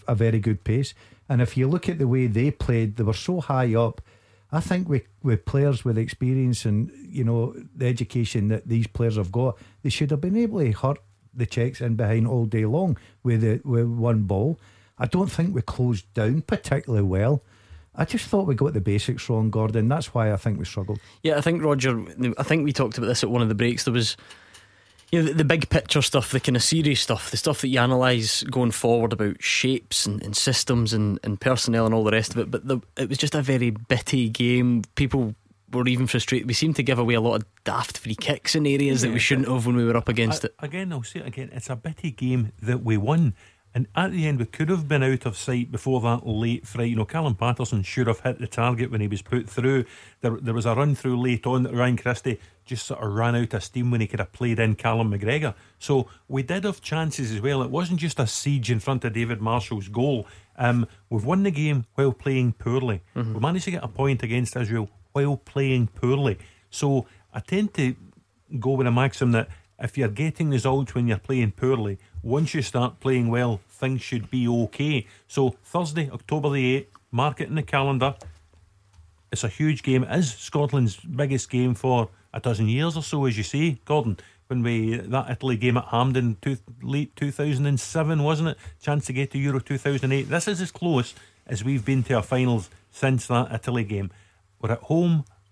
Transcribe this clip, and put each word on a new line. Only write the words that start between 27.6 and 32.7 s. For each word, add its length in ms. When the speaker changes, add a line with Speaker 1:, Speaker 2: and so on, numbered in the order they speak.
Speaker 2:
that 80
you 100
analyse 640
going 280
forward 420
about 280
shapes 640
and, 160
and 140
systems 580
and, 300
and 160
personnel 460
and 100
all 80
the 80
rest 200
of 80
it. 120
But 160
the, 120